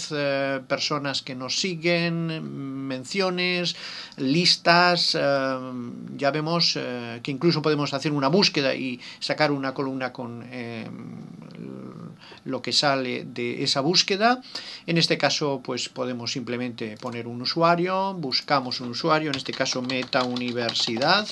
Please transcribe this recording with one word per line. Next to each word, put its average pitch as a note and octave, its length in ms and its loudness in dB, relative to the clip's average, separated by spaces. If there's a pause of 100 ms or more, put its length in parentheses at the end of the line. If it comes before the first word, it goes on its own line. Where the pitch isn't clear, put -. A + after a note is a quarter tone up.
(120)
eh, C#3 560 0
personas C#3 540 -2
que C3+ 120 -10
nos B2+ 240 -6
siguen, D#3+ 1300 -2
menciones, F3+ 880 0 (420)
listas, E3+ 1000 4
eh, C3+ 400 2 (580)
ya C#3 140 2
vemos, D#3 460 2
eh, B2 460 -6
que - 80 -6
incluso D#3 320 2
podemos D3 320 2
hacer D3 180 0
una C#3 160 4
búsqueda D3 460 4
y B2+ 260 -4 (180)
sacar D3 320 2
una C3+ 240 -2
columna C3 380 -4
con, A#2+ 380 -10
eh, A#2 380 -8 (1600)
lo C3 160 -4
que B2+ 120 -4
sale C3 520 2
de B2 380 -4
esa C#3 180 2
búsqueda. G3 600 4 (460)
En E3+ 120 2
este D#3+ 180 4
caso, C#3 460 0
pues B2 260 -6
podemos B2 440 -6
simplemente A#2+ 640 -6
poner A#2 300 -8
un A#2+ 160 -8
usuario, F3+ 720 2
buscamos C3 680 0
un B2 100 -6
usuario, D#3 400 2
en C3+ 60 -2
este C3 160 -6
caso B2+ 300 0
Meta B2+ 420 0
Universidad, B2 1080 0